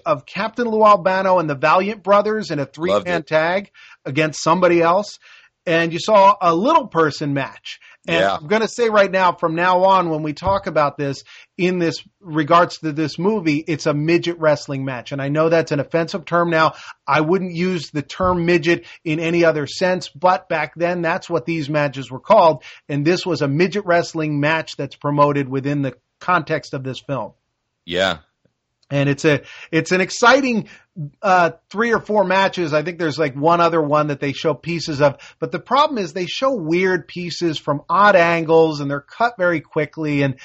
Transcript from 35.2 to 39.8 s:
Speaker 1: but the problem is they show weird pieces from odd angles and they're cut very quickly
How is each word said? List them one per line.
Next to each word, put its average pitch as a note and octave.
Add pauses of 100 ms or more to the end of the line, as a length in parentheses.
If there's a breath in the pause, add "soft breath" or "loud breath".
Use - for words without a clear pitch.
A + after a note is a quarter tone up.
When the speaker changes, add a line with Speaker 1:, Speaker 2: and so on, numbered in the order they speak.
Speaker 1:
but D#3
the F3
problem C#4+
is F3+
they F3+
show C4+
weird F3+
pieces E3+
from C#3+
odd G3
angles D#3+
and C#3
they're C#3+
cut A#3+
very F3
quickly D3+